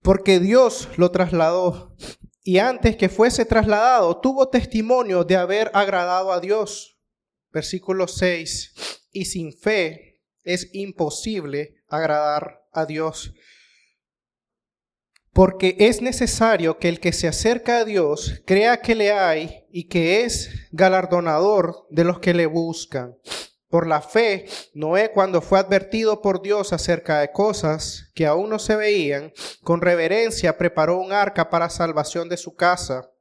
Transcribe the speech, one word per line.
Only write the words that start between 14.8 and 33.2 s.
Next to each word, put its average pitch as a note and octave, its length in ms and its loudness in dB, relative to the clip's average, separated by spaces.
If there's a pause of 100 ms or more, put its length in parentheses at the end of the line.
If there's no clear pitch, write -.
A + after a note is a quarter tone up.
Porque F#3+ 480 4
es A3 220 4
necesario A3+ 800 0
que F3 100 0
el E3+ 100 -4
que E3+ 140 -2
se - 140 -4
acerca A#3 500 0
a A3+ 80 0
Dios E3 600 -2
crea A3+ 360 2
que A3+ 140 0
le G#3 160 2
hay E3+ 580 -2
y F3 180 -10
que F3+ 360 2
es - 260 -6 (220)
galardonador F3+ 1200 2
de D#3+ 120 2
los F3 160 0
que F3 140 0
le E3+ 120 2
buscan. D#3 680 -6 (540)
Por E3 180 2
la D3+ 140 2
fe, G#3+ 460 0 (260)
Noé, F3 380 0
cuando F#3 300 2
fue G3 180 4
advertido G#3+ 640 0
por F#3+ 180 0
Dios G3+ 320 -2
acerca E3 460 0
de C#3+ 120 0
cosas - 840 -2
que D#3+ 100 0
aún F3 240 0
no G#3+ 80 -4
se G#3+ 180 0
veían, D#3+ 560 0 (300)
con E3+ 180 0
reverencia F3 800 0
preparó E3+ 400 0
un F#3+ 160 -6
arca G3 380 0
para E3+ 180 0
salvación E3 580 -4
de F3 100 -6
su - 180 -16
casa. F3 640 -2